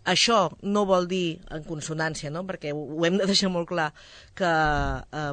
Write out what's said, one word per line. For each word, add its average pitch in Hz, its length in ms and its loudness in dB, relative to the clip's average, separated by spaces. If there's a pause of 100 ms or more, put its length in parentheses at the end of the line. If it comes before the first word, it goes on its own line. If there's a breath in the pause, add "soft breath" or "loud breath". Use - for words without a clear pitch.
Això 185 560 2
no 202 240 2
vol 180 240 4
dir, 175 320 -2 (100)
en 151 140 -10
consonància, 156 680 -6
no? 170 140 -6
Perquè 165 300 -8
ho, - 20 -6
ho 151 300 -2
hem 180 100 4
de 196 80 2
deixar 190 240 2
molt 175 180 -2
clar, 160 280 -2 (400 loud breath)
que, 190 100 -2
eh, 147 880 0